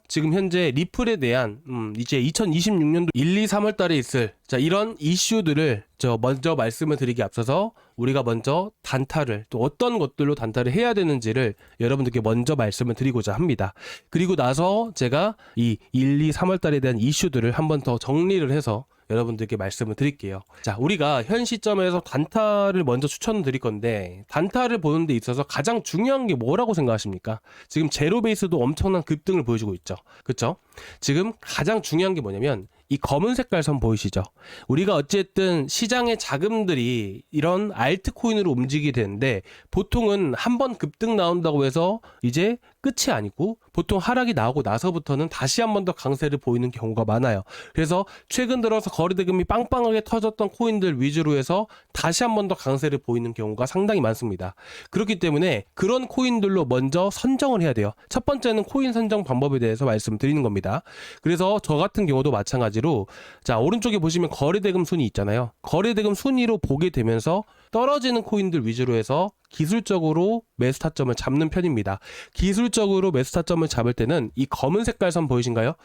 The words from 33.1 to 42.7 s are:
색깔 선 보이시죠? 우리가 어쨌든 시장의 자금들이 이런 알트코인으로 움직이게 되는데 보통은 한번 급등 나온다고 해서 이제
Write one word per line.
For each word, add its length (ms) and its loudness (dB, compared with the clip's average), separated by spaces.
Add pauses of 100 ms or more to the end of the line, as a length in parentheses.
색깔 280 0
선 160 0
보이시죠? 440 0 (440)
우리가 280 2
어쨌든 720 0
시장의 500 0
자금들이 1120 -2
이런 420 0
알트코인으로 800 0
움직이게 400 0
되는데 520 -2 (280)
보통은 640 0
한번 400 0
급등 400 -2
나온다고 500 2
해서 340 0 (220)
이제 360 2 (240)